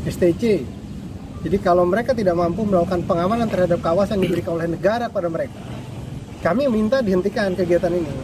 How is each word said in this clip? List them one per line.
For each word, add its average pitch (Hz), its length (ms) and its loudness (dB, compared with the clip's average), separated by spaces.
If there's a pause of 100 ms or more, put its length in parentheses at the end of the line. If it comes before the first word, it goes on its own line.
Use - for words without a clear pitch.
S - 160 -4
T 175 160 4
C. 208 240 0 (800)
Jadi 165 240 0
kalau 180 240 4
mereka 233 240 0
tidak 185 240 2
mampu 175 240 0
melakukan 185 480 2
pengamanan 196 400 2
terhadap 180 320 2
kawasan 196 400 2
yang 180 80 2
diberikan 175 240 -2
oleh 165 160 -2
negara 214 400 0
pada 175 240 -2
mereka, 151 240 -4 (880)
kami 233 240 2
minta 220 320 2
dihentikan 190 560 0
kegiatan 175 320 2
ini. 170 240 0 (100)